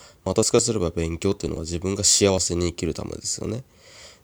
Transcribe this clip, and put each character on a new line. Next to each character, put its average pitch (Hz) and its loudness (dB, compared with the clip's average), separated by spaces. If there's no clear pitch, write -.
私 98 2
か 117 6
ら 113 8
す 117 0
れ 107 -2
ば 85 0
勉 82 -4
強 98 0
っ 98 -2
て - -6
い - -4
う 78 -6
の 80 -6
は 82 -8
自 85 -4
分 95 -2
が - -4
幸 98 4
せ 90 0
に 87 2
生 85 -4
き - -4
る 80 -2
た - -8
め - -10
で - -12
す - -6
よ - -6
ね。 127 -6